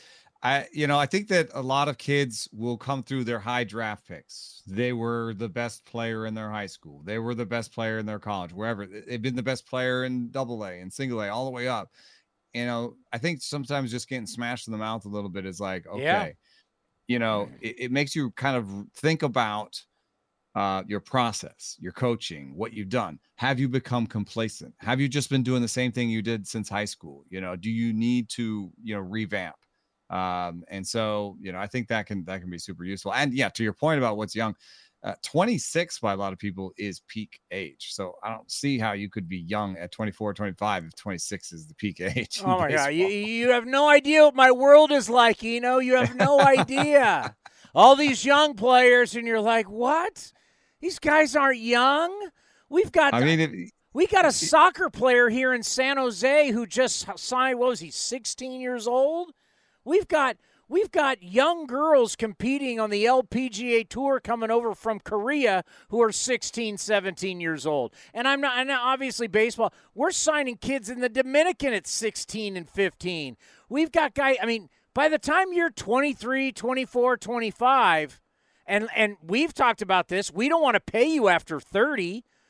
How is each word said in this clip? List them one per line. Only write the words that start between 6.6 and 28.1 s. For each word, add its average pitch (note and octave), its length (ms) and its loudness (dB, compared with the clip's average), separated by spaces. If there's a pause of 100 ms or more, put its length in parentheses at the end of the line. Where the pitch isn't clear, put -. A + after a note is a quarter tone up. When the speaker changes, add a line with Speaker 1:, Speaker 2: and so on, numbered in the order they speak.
Speaker 1:
school. D2 360 -20
They G#2 160 -6
were A#2 160 -6
the A#2 100 -6
best A2+ 280 -6
player A2 240 -4
in G#2+ 80 -6
their G#2 140 -8
college, F#2 340 -8
wherever. G#2 320 -6
They've G#2+ 360 -12
been B2 140 -4
the B2 80 -6
best C3 240 -6
player B2+ 380 -2
in B2 260 -6
double A#2+ 320 -8
A F2+ 160 -12
and F#2 140 -14
single B2 280 -6
A G2+ 60 -4
all A2+ 160 -6
the C3+ 80 -6
way B2 160 -6
up. A#2 240 -6 (640)
You A#2+ 120 -4
know, A#2+ 300 -6 (180)
I A#2+ 60 -8
think D#3+ 220 -4
sometimes C3+ 500 -6
just A#2+ 180 -8
getting B2+ 160 -8
smashed A#2+ 420 -8
in A2+ 40 -12
the G#2+ 60 -6
mouth A2 280 -8
a G#2 40 -14
little G2+ 200 -8
bit F#2 160 -10
is F#2 140 -12
like, F#2 260 -8
Speaker 2:
Yeah. C#3+ 360 -2
Speaker 1:
okay, D#2+ 140 -10 (720)
you A#2+ 120 -2
know, G#2+ 320 -2
Speaker 2:
Mm. C3+ 100 -20
Speaker 1:
it, A2+ 180 -10
it B2 120 -6
makes C#3 240 -2
you C3+ 160 -4
kind C3+ 240 -2
of A2+ 120 -4 (280)
think D#3 280 -2
about, A2 600 -4 (720)
uh, F#2+ 320 -2
your G2+ 120 -6
process, - 800 -4
your F2+ 120 -12
coaching, D#2 640 -6
what A2 180 -8
you've G#2 160 -10
done. F#2+ 300 -4 (160)
Have B2+ 240 -2
you C3+ 100 0
become A#2+ 380 -2
complacent? - 720 -8
Have B2+ 200 -2
you C#3 80 0
just C3 220 -4
been C3 140 0
doing B2+ 180 0
the A#2 60 -2
same B2+ 240 -2
thing A#2+ 180 -2
you A2 140 -2
did G#2+ 240 -4
since G#2+ 220 -8
high G#2 160 -4
school? C#2+ 440 -16
You F#2 100 -10
know, F#2 160 -8
do F2+ 140 -8
you A#2 240 -2
need A#2 360 -2